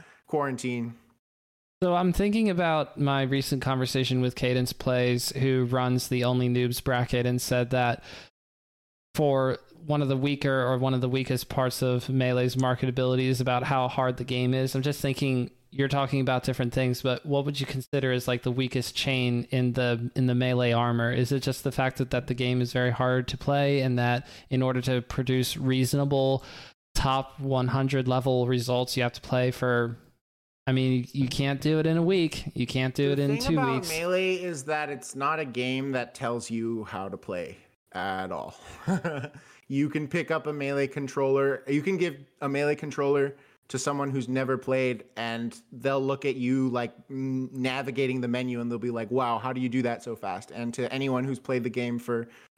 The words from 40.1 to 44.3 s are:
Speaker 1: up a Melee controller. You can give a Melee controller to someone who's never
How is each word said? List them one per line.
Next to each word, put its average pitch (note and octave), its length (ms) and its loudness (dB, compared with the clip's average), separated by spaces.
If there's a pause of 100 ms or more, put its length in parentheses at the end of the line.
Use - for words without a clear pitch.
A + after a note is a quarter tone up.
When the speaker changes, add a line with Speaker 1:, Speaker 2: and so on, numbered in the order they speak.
Speaker 1:
up D#3 160 -2
a D3+ 60 -4
Melee C#3 340 -2
controller. C3+ 800 0
You C#3+ 140 2
can F#3+ 160 0
give D#3+ 220 -2 (240)
a C#3+ 60 -4
Melee D3 260 0
controller C#3+ 600 0 (340)
to C3 100 -6
someone C#3 320 -2
who's B2+ 180 -2
never C3 300 0